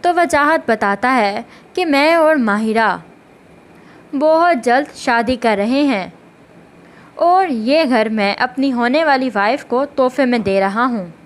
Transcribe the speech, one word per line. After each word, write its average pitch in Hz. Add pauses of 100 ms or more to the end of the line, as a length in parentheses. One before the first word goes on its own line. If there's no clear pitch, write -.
तो 349
वजाहत 311
बताता 214
है 226 (300)
कि 370
मैं 302
और 311
माहिरा 214 (1120)
बहुत 320
जल्द 247
शादी 233
कर 220
रहे 240
हैं 202 (1040)
और 359
ये 262
घर 226
मैं 208
अपनी 262
होने 247
वाली 269
वाइफ 214
को -
तोहफे 254
में 240
दे 196
रहा 196
हूँ। 208 (120)